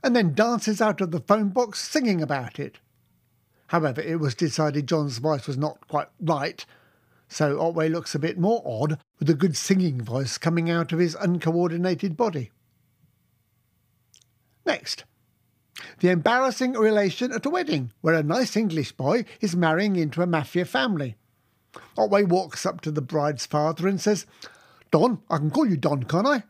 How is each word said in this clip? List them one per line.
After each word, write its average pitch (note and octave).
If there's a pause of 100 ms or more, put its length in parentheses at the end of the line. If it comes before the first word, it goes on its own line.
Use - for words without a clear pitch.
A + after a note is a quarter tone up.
and B3+
then F3+
dances A3
out G#3+
of F3+
the D#3+
phone G#3
box G#3
singing A3+
about C3+
it. C#3 (880)
However, D#3
it E3
was C#3
decided D3
John's D3
voice C#3+
was C#3
not C#3+
quite C#3+ (120)
right, D3+ (640)
so C#3+
Otway D#3+
looks D#3+
a D#3
bit E3
more G#3
odd C3+ (180)
with D3
a E3
good D#3+
singing F3
voice A#2+
coming E3
out E3+
of D#3+
his E3+
uncoordinated E3+
body. D#3+ (2250)
Next, - (920)
the F3+
embarrassing B3
relation A3
at A3+
a C#4+
wedding, C#4+
where E3
a D#3+
nice G3+
English D#3+
boy E3+ (160)
is F#3
marrying F3+
into E3
a F3+
mafia E3+
family. E3+ (840)
Otway G3+
walks F3+
up F3
to D#3
the D3
bride's D3
father D#3
and G3
says, G#3 (680)
"Don, G3
I E3+
can D3
call D4
you F#3
Don, C#3
can't F#3
I?" C4+